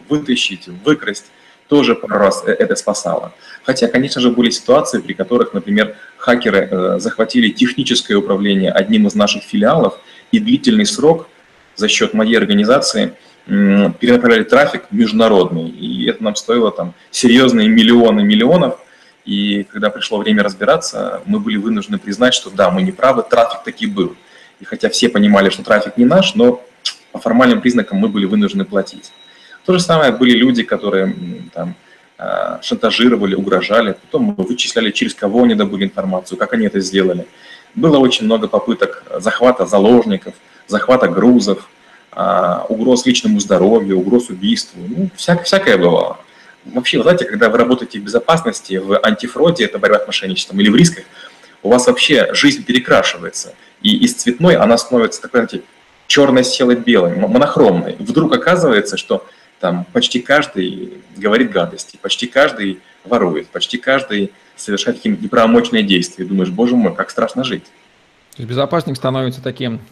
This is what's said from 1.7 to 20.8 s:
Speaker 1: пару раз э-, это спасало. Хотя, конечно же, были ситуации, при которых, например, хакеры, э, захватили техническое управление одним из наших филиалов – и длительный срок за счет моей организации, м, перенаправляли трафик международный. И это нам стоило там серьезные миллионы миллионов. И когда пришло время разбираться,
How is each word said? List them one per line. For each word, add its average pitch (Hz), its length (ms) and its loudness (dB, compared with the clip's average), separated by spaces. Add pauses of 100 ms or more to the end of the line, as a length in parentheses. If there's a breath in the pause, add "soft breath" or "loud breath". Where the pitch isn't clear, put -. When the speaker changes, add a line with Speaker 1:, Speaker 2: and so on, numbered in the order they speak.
Speaker 1:
пару 104 240 -4
раз 101 260 2
э-, 107 60 -2
это - 240 0
спасало. - 580 -6 (300 loud breath)
Хотя, - 240 -2
конечно 131 340 -2
же, 123 100 2
были 117 200 2
ситуации, 123 480 0
при - 140 -8
которых, - 420 -2
например, 104 400 -2 (220 loud breath)
хакеры, 113 540 0
э, 92 280 -2
захватили 113 520 0
техническое 120 640 -2
управление 98 560 0
одним 104 340 2
из 98 80 -2
наших 104 300 -2
филиалов – 110 560 0 (320 loud breath)
и 113 80 4
длительный 110 460 2
срок 160 420 0 (480)
за 104 120 -2
счет - 260 0
моей 110 220 2
организации, 104 760 0 (340 soft breath)
м, 98 460 2
перенаправляли 120 500 4
трафик 127 480 2
международный. 101 800 2
И 120 380 -8
это 113 180 -4
нам 104 100 -2
стоило 113 380 -2
там 87 220 -8 (180 soft breath)
серьезные 120 560 4
миллионы 113 560 4
миллионов. 123 500 2 (520 soft breath)
И 101 460 -4
когда 104 180 -2
пришло 104 280 -8
время 107 240 0
разбираться, 101 840 -2